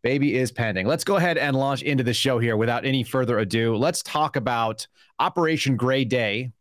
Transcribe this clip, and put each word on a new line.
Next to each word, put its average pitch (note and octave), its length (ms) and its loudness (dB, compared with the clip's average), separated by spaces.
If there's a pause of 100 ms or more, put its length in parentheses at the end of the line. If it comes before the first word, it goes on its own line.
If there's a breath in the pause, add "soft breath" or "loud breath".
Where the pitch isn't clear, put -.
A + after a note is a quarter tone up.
Baby C3+ 320 2
is B2+ 160 0
pending. G2+ 380 -2
Let's E3 160 -2
go G3+ 100 0
ahead F3 240 2
and C#3 160 0
launch C3+ 280 0
into C3+ 200 0
the A#2+ 120 0
show B2+ 260 0
here A#2 160 2
without A2+ 280 0
any C3 200 0
further A#2+ 340 0
ado. A2+ 380 0
Let's D3+ 260 0
talk D3+ 320 -2
about A#2 540 -2 (320 soft breath)
Operation D#3+ 560 0
Gray C3 280 2
Day A#2 460 -2 (100)